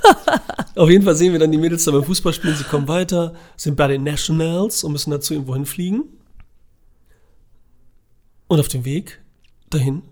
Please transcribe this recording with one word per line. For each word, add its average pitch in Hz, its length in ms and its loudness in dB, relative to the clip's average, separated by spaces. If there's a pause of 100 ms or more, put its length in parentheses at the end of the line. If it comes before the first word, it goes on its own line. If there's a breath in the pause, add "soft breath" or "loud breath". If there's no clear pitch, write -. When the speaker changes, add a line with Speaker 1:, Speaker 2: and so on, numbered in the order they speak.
(320)
Speaker 1:
<laughs> - 440 -6
Speaker 2:
auf 165 140 6
jeden 190 160 8
Fall 175 100 4
sehen 175 180 2
wir 165 60 0
dann 156 140 4
die 151 60 2
Mädels 165 260 0
da 156 80 0
beim 143 100 4
Fußballspielen, 165 540 -2
sie 139 80 -8
kommen 143 240 -4
weiter, 170 460 -2 (240 loud breath)
sind 147 180 -4
bei 147 120 2
den 135 140 0
Nationals 160 840 -2
und 151 80 -6
müssen 147 180 -6
dazu 147 240 -4
irgendwo 131 200 -6
hinfliegen. 180 500 -6 (2500)
Und 160 120 2
auf 139 80 -2
dem 123 160 -6
Weg 143 360 -8 (500)
dahin 139 420 -2